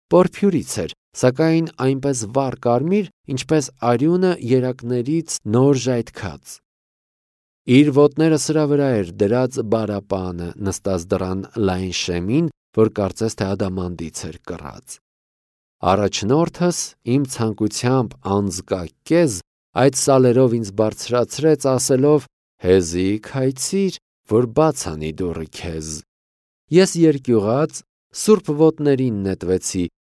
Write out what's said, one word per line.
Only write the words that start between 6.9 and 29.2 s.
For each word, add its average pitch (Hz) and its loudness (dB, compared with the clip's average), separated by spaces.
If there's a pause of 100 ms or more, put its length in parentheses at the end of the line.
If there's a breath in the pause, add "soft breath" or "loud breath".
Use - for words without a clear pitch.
Իր 135 6
ոտները 147 4
սրա 151 0
վրա 143 2
էր 101 0
դրած 120 0
բարապանը, 98 -4
նստած 95 -4
դռան 92 -2 (140)
լայն 92 -2
շեմին, 95 -2 (220)
որ 110 2
կարծես 104 -4
թե 107 -4
ադամանդից 92 -6
էր 82 -12
կռած։ 80 -16 (840)
Առաջնորդս 127 0 (260)
իմ 131 0
ցանկությամբ 117 -2
անձկակեզ 98 -2 (420)
այդ 131 2
սալերով 127 4
ինձ 113 -2
բարձրացրեց, 117 0
ասելով. 135 2 (360)
"Հեզի 90 2
քայցիր, 135 -4 (320)
որ 117 4
բաց 151 0
անի 78 -6
դուռը 82 -6
քեզ"։ 80 -10 (840)
Ես 180 4
երկյուղած 135 2 (320)
սուրբ 208 2
ոտներին 147 2
նետվեցի, 92 -2 (200)